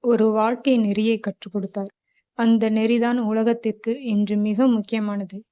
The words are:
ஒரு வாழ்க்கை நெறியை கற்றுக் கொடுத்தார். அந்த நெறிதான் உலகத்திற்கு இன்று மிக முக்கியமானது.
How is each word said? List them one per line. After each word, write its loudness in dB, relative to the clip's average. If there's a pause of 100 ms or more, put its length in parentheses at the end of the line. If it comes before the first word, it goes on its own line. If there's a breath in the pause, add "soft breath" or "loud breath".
ஒரு 2
வாழ்க்கை 0
நெறியை 0
கற்றுக் -10
கொடுத்தார். -6 (460)
அந்த 4
நெறிதான் 2
உலகத்திற்கு -2
இன்று 0
மிக 2
முக்கியமானது. -2 (140)